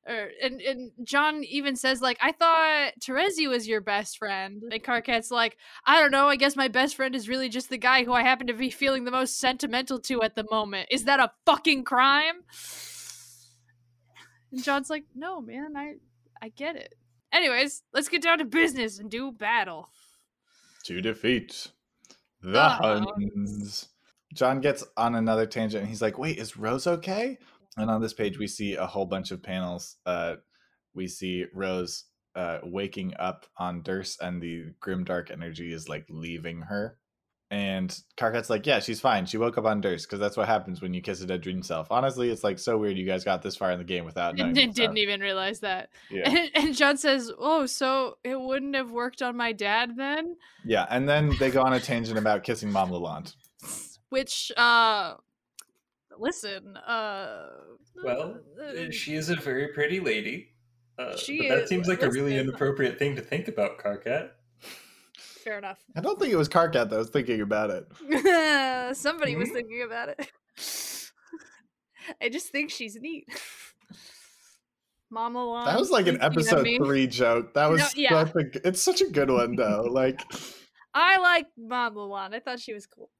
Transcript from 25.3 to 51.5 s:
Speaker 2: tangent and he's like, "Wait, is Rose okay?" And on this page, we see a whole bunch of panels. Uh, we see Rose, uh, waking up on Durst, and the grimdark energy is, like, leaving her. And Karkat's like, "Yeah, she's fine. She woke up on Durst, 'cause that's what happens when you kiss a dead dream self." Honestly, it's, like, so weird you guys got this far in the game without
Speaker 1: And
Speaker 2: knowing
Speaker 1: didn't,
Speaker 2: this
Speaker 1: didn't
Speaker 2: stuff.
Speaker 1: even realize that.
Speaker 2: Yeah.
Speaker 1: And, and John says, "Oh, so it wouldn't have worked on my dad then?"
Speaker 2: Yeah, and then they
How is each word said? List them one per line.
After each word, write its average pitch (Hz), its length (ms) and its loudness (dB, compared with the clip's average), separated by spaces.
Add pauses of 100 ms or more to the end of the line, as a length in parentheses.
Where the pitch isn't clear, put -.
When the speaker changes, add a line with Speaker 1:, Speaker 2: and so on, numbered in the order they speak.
Speaker 2:
tangent 110 360 -2
and 104 80 -4
he's 110 120 -6
like, 110 160 0
"Wait, 151 200 -4
is 107 200 -10
Rose 120 300 -2
okay?" 190 500 -2 (400)
And 110 120 -2
on 110 120 2
this 110 120 -2
page, 104 240 -2
we 104 100 -4
see 101 280 -4
a 92 100 -2
whole 98 220 -2
bunch 95 240 -4
of 90 100 -10
panels. 90 540 -6 (100)
Uh, 85 300 -2 (580)
we 92 140 -8
see 90 460 -6
Rose, 92 500 -4 (320)
uh, 85 280 -4
waking 95 540 -6
up 90 300 -6 (100)
on 90 240 -6
Durst, 95 400 -6
and 90 200 -6
the 85 240 -10 (140)
grimdark 90 520 -4
energy 82 420 -10
is, 80 160 -12
like, 78 180 -10
leaving 82 540 -10
her. 101 380 -6 (500)
And 95 400 -2 (260)
Karkat's 117 360 0
like, 107 160 0
"Yeah, 127 120 4
she's 113 220 -4
fine. 107 240 2
She 110 120 -6
woke 117 200 0
up 110 80 -2
on 107 160 2
Durst, 90 260 -2
'cause 101 120 -6
that's 101 180 0
what 101 100 2
happens 92 360 0
when 90 100 -4
you 90 80 -4
kiss 92 200 -8
a 92 60 -10
dead 90 140 -2
dream 92 220 -6
self." 80 280 -6
Honestly, 123 380 0
it's, 110 140 -4
like, 98 160 0
so 117 180 0
weird 104 200 0
you 92 100 -4
guys 92 160 0
got 92 200 0
this 98 120 -6
far 92 160 -2
in 90 80 -2
the 90 60 -8
game 87 200 -4
without 85 260 -2
Speaker 1:
And - 80 -4
Speaker 2:
knowing 254 140 0
Speaker 1:
didn't, 262 180 4
Speaker 2:
this 190 40 -10
Speaker 1:
didn't 226 220 0
Speaker 2:
stuff. 214 60 0
Speaker 1:
even 202 180 -2
realize 196 400 -4
that. 185 280 -6 (220)
Speaker 2:
Yeah. - 180 -2
Speaker 1:
And, 320 260 2
and 294 200 2
John 285 220 4
says, 269 420 2
"Oh, 302 280 2
so 262 560 -2
it 262 160 -4
wouldn't 269 360 -4
have 262 160 -4
worked 240 320 -4
on 247 140 -4
my 233 140 -2
dad 220 460 0
then?" 311 400 -4 (280)
Speaker 2:
Yeah, 107 260 4
and 131 180 2
then 147 300 4
they 135 120 4